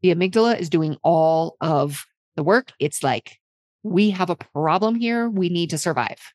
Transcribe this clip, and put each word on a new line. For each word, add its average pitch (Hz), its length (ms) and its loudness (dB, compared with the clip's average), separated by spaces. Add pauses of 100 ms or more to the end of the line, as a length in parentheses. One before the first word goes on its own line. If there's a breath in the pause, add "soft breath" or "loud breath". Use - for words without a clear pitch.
The 180 140 4
amygdala 220 440 2
is 170 100 -6
doing 156 340 0
all 160 560 2
of 143 460 -2 (320)
the 151 60 -4
work. 214 360 2
It's 143 240 -4
like, 131 340 -4 (460)
"We 208 280 2
have 185 180 -2
a 170 80 -2
problem 180 580 -2
here. 233 340 -2
We 185 200 -2
need 170 220 -2
to 165 60 -4
survive." 143 420 -4 (160)